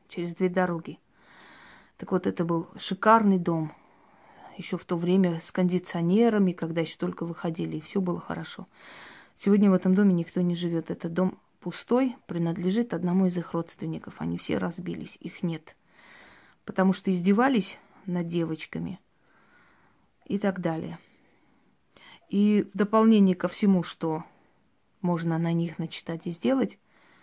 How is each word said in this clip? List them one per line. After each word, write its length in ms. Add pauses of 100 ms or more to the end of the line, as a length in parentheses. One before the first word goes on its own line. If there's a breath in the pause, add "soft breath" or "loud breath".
через 260
две 140
дороги. 500 (960 loud breath)
Так 160
вот, 140
это 180
был 320
шикарный 600
дом. 340 (840 loud breath)
Еще 200
в 80
то 120
время 440
с 120
кондиционерами, 1000
когда 280
еще 180
только 260
выходили, 520
и 40
все 200
было 200
хорошо. 460 (720 loud breath)
Сегодня 300
в 40
этом 200
доме 200
никто 260
не 160
живет. 340
Этот 220
дом 260 (220)
пустой, 560 (100)
принадлежит 640
одному 340
из 120
их 140
родственников. 680
Они 180
все 220
разбились, 640
их 240
нет. 320 (880 soft breath)
Потому 280
что 200
издевались 640 (260 soft breath)
над 220
девочками 720 (1300 soft breath)
и 160
так 200
далее. 380 (1300 loud breath)
И 460
в 20
дополнение 600
ко 100
всему, 380
что 400 (800 soft breath)
можно 360
на 140
них 260
начитать 480
и 40
сделать, 500 (420 soft breath)